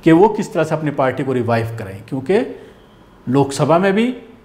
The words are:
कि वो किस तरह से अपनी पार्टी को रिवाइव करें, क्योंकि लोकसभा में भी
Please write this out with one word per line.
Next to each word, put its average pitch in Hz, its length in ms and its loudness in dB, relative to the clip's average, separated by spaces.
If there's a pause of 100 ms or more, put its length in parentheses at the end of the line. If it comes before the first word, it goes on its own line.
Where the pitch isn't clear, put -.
कि 165 80 6
वो 175 180 6
किस - 240 -6
तरह 165 100 0
से 156 120 -4
अपनी 151 180 -4
पार्टी 131 300 -2
को 131 100 -4
रिवाइव 117 460 -2
करें, 98 280 -12
क्योंकि 143 320 -2 (880)
लोकसभा 139 520 2
में 196 140 0
भी 233 200 0 (300)